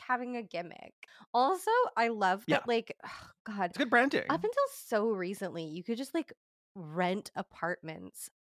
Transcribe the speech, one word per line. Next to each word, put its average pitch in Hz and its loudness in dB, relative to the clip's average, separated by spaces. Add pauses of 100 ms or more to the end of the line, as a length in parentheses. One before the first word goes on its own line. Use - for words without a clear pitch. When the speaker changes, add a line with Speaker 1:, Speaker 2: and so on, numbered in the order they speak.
Speaker 1:
having 247 -2
a 233 -6
gimmick. - -10 (400)
Also, 311 4 (260)
I 233 4
love 202 2
that, - 0
Speaker 2:
Yeah. - 6
Speaker 1:
like, - 0
ugh, - -12 (380)
God. 202 -2
Speaker 2:
It's - -8
good 269 2
branding. 262 4
Speaker 1:
Up 311 0
until 480 2 (220)
so 220 2
recently, 185 -4
you 160 -8
could 233 -2
just, 262 -8
like, 330 -2 (440)
rent 180 0
apartments - -6 (100)